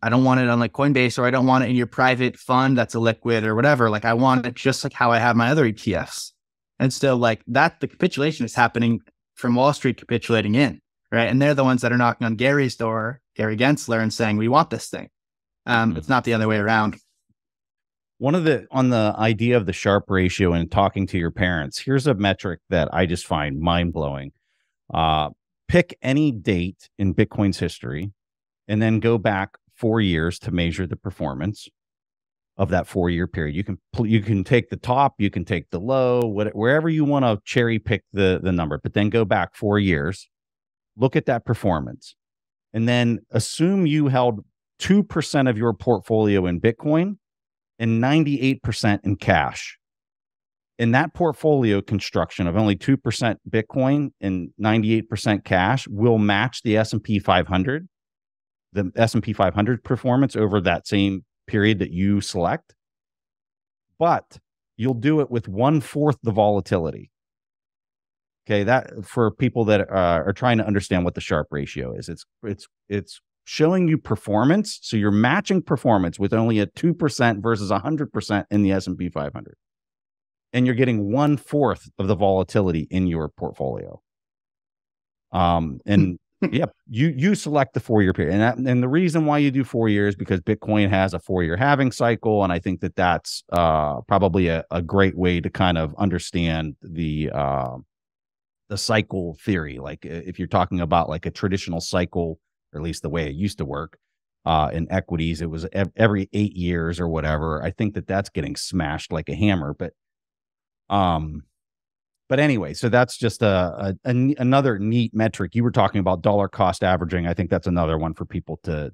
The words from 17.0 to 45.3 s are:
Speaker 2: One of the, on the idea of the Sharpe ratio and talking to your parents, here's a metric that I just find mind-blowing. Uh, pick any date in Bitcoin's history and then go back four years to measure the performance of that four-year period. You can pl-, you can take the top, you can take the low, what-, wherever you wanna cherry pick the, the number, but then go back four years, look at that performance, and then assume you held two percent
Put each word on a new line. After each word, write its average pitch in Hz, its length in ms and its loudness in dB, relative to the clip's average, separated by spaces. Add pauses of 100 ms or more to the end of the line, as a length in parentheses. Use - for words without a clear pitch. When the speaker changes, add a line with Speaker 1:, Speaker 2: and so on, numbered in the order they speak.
Speaker 2:
One 139 180 2
of 175 80 0
the, 127 260 2
on 131 200 2
the 107 280 2
idea 113 380 2
of 101 100 2
the 92 60 -2
Sharpe 101 360 2
ratio 92 440 2
and 85 180 -2
talking 98 380 0
to 98 100 -4
your 85 140 -2
parents, 87 480 -4
here's 135 260 -2
a 135 80 2
metric 95 540 -2
that 85 260 2
I 90 100 2
just 82 220 -2
find 73 320 -4
mind-blowing. 80 720 -2 (640)
Uh, 78 360 0 (360)
pick - 360 0
any 143 280 0
date 95 580 -4 (100)
in 95 160 0
Bitcoin's 101 440 0
history 82 540 -8 (560)
and 107 120 -2
then 110 200 2
go 117 180 2
back 98 400 -2 (160)
four 113 260 0
years 85 400 0
to - 120 -8
measure 87 340 -2
the 71 80 -8
performance 80 720 -8 (880)
of 95 120 -2
that 90 180 0
four-year 87 400 -2
period. 76 300 -6
You 101 80 -4
can 98 160 -10 (120)
pl-, 117 140 -2
you 110 140 4
can 98 240 -2
take 120 260 0
the - 60 -8
top, 127 420 0
you 101 120 0
can 87 140 -6
take 85 260 -6
the 85 100 -6
low, 123 400 0
what-, 107 340 -2
wherever 135 340 0
you 156 160 0
wanna 135 400 2
cherry 117 360 0
pick - 320 -2
the, 95 280 2
the 92 120 -2
number, 76 280 -2
but - 140 -8
then 104 160 2
go 113 140 2
back 95 320 -2
four 104 240 0
years, 87 480 -2 (680)
look 127 200 0
at 156 100 -2
that 123 180 -2
performance, 80 720 -4 (580)
and 113 160 -2
then 120 300 2 (140)
assume 180 520 0
you 151 220 2
held 123 380 0 (340)
two 202 240 2
percent 143 460 0